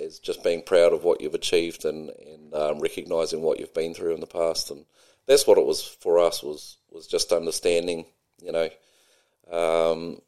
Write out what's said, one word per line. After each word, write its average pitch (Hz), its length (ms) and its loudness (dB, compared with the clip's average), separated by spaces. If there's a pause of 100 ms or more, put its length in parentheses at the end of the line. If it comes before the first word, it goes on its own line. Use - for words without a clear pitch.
as 78 180 -10
just - 240 -8
being 85 180 0
proud 85 320 6
of 78 100 -2
what 85 160 2
you've 76 140 -6
achieved 85 520 -2
and, 78 260 -6
and, 76 420 -20
um, 76 260 -2
recognising 80 640 -4
what 80 180 0
you've - 140 -14
been 82 200 -4
through 85 200 -4
in 80 80 -6
the 82 60 -10
past, 82 440 -4
and 71 140 -16 (420)
that's 139 200 6
what 101 100 8
it 82 80 4
was 76 160 0
for - 380 0
us, 85 240 2
was, 76 340 -12 (140)
was 82 160 -20
just - 260 -2
understanding, 85 720 -2 (360)
you 87 100 -10
know, 82 180 -2 (840)
um, 82 760 0